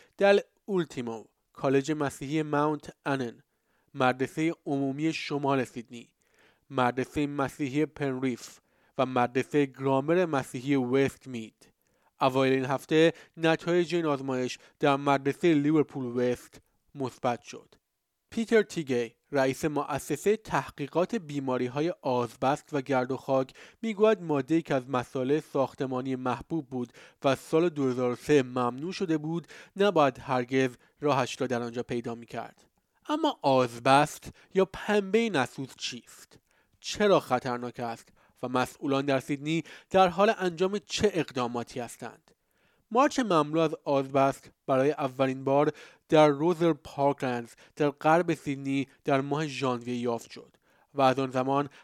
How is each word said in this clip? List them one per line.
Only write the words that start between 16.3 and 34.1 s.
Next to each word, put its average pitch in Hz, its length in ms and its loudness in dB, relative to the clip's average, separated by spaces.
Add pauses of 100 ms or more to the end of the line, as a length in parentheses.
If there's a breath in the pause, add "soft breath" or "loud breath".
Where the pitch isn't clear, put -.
مثبت 123 480 -4
شد. - 320 -20 (560)
پیتر 226 320 2
تیگی، 131 520 -2 (180)
رئیس 135 320 0
مؤسسهٔ 147 720 -2
تحقیقات 160 800 -4
بیماری‌های 143 880 -4
آزبست 127 720 -2
و 147 80 -2
گرد 131 300 -2
و 131 60 -4
خاک، 131 340 -2 (320 loud breath)
می‌گوید 214 400 2
ماده‌ای 156 400 0
که 160 120 -4
از 131 160 -4
مصالح 131 500 -2
ساختمانی 131 760 -4
محبوب 127 520 -6
بود 123 240 -8 (320 loud breath)
و 139 100 4
سال 165 340 2
دو 143 200 -2
هزار 123 220 0
و 120 60 -4
سه 147 260 4
ممنوع 127 500 -4
شده 160 260 -2
بود، 160 280 -6 (300 loud breath)
نباید 165 420 2
هرگز 127 520 0 (300 soft breath)
راهش 135 400 0
را 135 60 -2
در 120 160 -2
آنجا 120 200 -8
پیدا 120 320 -6
می‌کرد. 117 500 -14 (440)
اما 302 340 -2
آزبست 131 880 2 (240 soft breath)